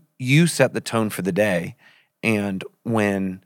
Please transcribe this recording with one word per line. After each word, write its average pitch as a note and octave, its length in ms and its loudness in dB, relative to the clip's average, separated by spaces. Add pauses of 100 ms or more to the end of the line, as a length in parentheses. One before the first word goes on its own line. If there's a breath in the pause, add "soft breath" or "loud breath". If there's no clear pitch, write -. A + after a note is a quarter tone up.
(180)
you C#3+ 300 4
set C3+ 240 2
the G#2+ 80 -4
tone A2 300 -2
for - 120 -8
the F#2+ 100 -2
day. F2+ 440 0 (480 soft breath)
And G2+ 400 -2 (180)
when, G2 640 0